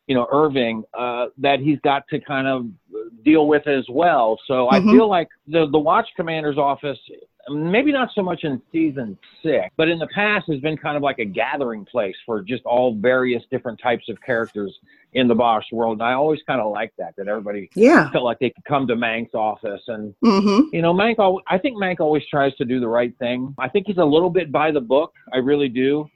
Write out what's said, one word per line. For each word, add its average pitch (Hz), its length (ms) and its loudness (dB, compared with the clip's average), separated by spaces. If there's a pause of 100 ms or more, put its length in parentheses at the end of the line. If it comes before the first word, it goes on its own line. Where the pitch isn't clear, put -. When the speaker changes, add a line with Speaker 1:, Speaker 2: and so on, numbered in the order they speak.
Speaker 1:
you 135 80 2
know, 120 160 0
Irving, 135 500 2 (160)
uh, 123 280 -4 (120)
that 139 220 2
he's 139 240 0
got 143 240 0
to 147 100 -4
kind 135 300 -4
of 131 180 -2 (560)
deal 151 240 6
with 147 220 2
as 135 220 0
well. 127 480 2 (100)
So 127 220 2
I 135 100 4
Speaker 2:
Mm-hmm. 208 120 4
Speaker 1:
feel 233 160 8
like 175 200 0 (180)
the, 160 240 0
the 147 80 4
Watch 180 380 2
Commander's 156 420 -4
office, 139 400 -2 (500)
maybe 180 440 0
not 262 220 -2
so 208 80 -2
much 175 220 -4
in 135 160 -4 (120)
season 131 440 -4 (260)
six, 117 340 0
but 160 120 2
in 170 100 0
the 156 100 -6
past 208 420 -2
has 143 100 -4
been 151 160 -4
kind 147 200 -6
of 143 60 -4
like 139 160 -2
a 117 60 -2
gathering 113 600 -4
place 101 300 -4 (120)
for 110 160 -4
just 117 220 -8
all 120 300 2
various 123 560 0
different 120 300 -6
types 120 280 -4
of 107 140 -10
characters 107 520 -4 (400)
in 127 120 2
the 117 80 4
Bosch 113 380 2
world. 113 220 -2
And 110 80 -8
I 120 100 0
always 147 360 0
kinda 127 160 -2
liked 107 340 -6
that, 87 180 -10
that 98 120 -10
everybody 104 460 -8
Speaker 2:
Yeah. 208 360 6
Speaker 1:
felt 135 140 -2
like 117 140 -2
they 120 120 -2
could - 140 -20
come 139 240 -2
to 120 80 0
Mank's 117 380 -6
office. 107 540 -4
And, 107 260 -10 (100)
Speaker 2:
Mm-hmm. 214 500 2
Speaker 1:
you 165 80 -2
know, 170 120 4
Mank 220 240 0
al-, 190 300 2
I 180 100 0
think 247 180 -4
Mank 185 240 -4
always 151 300 0
tries 139 260 0
to 143 80 -4
do 127 160 -2
the 120 80 -2
right - 300 0
thing. 127 400 -6
I 131 100 -4
think 196 180 -2
he's 190 120 -4
a 180 60 4
little 160 260 4
bit 165 220 -2
by 151 180 2
the 151 100 0
book. 131 320 0 (200)
I 127 60 -2
really 143 300 2
do. 139 480 0